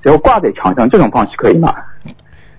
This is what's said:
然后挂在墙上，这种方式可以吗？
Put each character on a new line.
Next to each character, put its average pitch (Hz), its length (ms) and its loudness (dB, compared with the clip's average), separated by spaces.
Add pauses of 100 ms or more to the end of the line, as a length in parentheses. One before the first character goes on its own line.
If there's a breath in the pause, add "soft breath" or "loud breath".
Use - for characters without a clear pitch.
然 143 100 6
后 147 60 2
挂 247 180 2
在 127 140 -2
墙 - 240 -2
上， 117 120 0
这 220 100 2
种 123 120 2
方 107 180 -2
式 - 80 -14
可 113 140 2
以 165 80 2
吗？ 165 160 0 (840 soft breath)